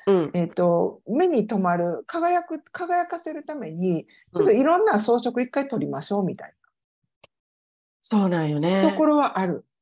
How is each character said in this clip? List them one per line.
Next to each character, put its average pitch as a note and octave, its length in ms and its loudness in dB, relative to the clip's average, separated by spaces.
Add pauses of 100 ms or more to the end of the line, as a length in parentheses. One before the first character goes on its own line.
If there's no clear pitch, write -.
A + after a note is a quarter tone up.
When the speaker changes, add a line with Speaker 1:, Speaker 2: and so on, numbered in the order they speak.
Speaker 1:
う G3+ 60 4
ん。 F3 220 2
Speaker 2:
え F3 100 0
っ E3+ 60 -2
と、 F3 580 0
目 D4+ 200 2
に A3+ 200 2
留 G3 160 0
ま F3 120 2
る、 F3 320 -2
輝 E4+ 360 0
く、 E4 180 -10 (100)
輝 F4 360 -4
か F4 120 -10
せ D#4 140 -12
る D4+ 120 -12
た D4+ 100 -10
め F#3+ 160 -10
に、 F3 340 -2 (280)
ち G3 80 -2
ょ - 20 4
っ G3 40 4
と G#3 40 6
い A3 100 4
ろ D#4+ 160 2
ん G#4+ 80 2
な D#4+ 140 2
装 A#3 180 2
飾 A#3+ 240 -2
一 B3+ 80 -4
回 C#4 200 -4
取 G#3+ 160 -4
り C#3+ 60 -6
ま C#3 100 -6
し - 120 -6
ょ G3+ 60 0
う G3 40 0
み D#3 120 -4
た C#2+ 100 -18
い - 40 -20
な。 - 40 -20
Speaker 1:
う - 40 -20
ん。 - 720 -20 (720)
そ G3+ 240 0
う F#3 40 2
な E3+ 120 0
ん D#3 80 0
よ D3 100 -2
ね。 F#3 220 2
Speaker 2:
と D4+ 160 2
こ D#4 100 2
ろ D4+ 100 4
は C4+ 220 0
あ F#3+ 80 -2
る。 E3 180 -6 (160)